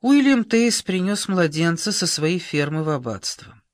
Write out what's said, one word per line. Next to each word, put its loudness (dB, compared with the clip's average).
Уильям 4
Тейс 2
принес -2
младенца 0
со -2
своей -2
фермы -2
в -2
аббатство. -8